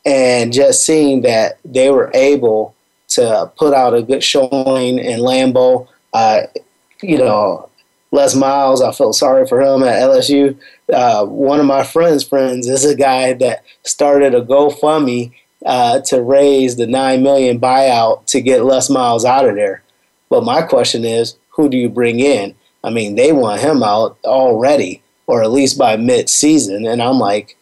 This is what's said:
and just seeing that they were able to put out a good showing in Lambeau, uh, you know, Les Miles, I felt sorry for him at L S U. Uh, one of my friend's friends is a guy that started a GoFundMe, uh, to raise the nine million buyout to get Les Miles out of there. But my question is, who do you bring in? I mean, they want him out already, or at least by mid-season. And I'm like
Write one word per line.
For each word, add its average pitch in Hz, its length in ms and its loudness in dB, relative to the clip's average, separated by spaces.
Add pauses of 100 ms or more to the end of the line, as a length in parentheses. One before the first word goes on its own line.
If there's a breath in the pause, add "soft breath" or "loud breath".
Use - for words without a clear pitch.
and 123 480 0
just 135 320 2
seeing 143 360 2
that 113 420 0
they 131 260 0
were 131 240 0
able 120 640 0 (340)
to 110 480 -2
put 147 160 2
out 123 220 2
a 117 80 0
good 135 200 -4
showing 131 760 -2
in 117 220 -6
Lambeau, 127 680 0 (260 soft breath)
uh, 113 280 2 (600)
you 170 160 -2
know, 104 500 0 (440)
Les 135 240 2
Miles, 135 480 2
I 113 80 0
felt 110 240 -2
sorry 131 320 2
for 127 140 0
him 135 200 2
at 117 180 0
L 135 140 2
S 127 160 2
U. 139 260 2 (380 loud breath)
Uh, 123 320 0
one 135 340 -2
of 147 60 2
my 139 180 0
friend's 165 400 0
friends 127 440 -2
is 135 180 -2
a 147 100 2
guy 131 380 0
that 123 300 -4 (200 soft breath)
started 143 520 0
a 117 60 2
GoFundMe, 139 920 0 (340 soft breath)
uh, 139 360 0
to 131 200 -2
raise 135 540 2
the 117 120 -4
nine 131 360 0
million 131 360 2
buyout 123 680 0
to 131 140 -2
get 123 220 2
Les 131 260 0
Miles 131 360 0
out 127 220 2
of 104 80 0
there. 98 280 -4 (460)
But 123 140 0
my 131 180 -2
question 123 420 -2
is, 113 320 -4 (140)
who 151 200 0
do 127 80 -2
you 120 120 -2
bring 117 300 -2
in? 123 360 -2 (280)
I 110 80 -8
mean, 104 240 -6
they 135 160 2
want 110 300 -2
him 139 220 0
out 107 400 -2
already, 123 760 0 (260)
or 117 160 0
at 110 80 0
least 135 260 0
by 110 200 0
mid-season. 120 880 0
And 120 160 -4
I'm 127 180 0
like 104 420 -4